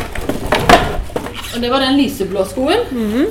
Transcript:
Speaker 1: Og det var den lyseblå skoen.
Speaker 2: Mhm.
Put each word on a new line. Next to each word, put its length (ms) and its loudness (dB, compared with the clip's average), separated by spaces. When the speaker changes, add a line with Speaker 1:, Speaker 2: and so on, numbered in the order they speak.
Speaker 1:
Og 80 -4
det 100 0
var 120 2
den 160 2
lyseblå 480 0
skoen. 440 0
Speaker 2:
Mhm. 400 0